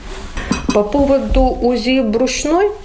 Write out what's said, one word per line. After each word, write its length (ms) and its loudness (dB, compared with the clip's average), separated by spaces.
По 100 4
поводу 580 2
узи 600 2
брюшной 680 0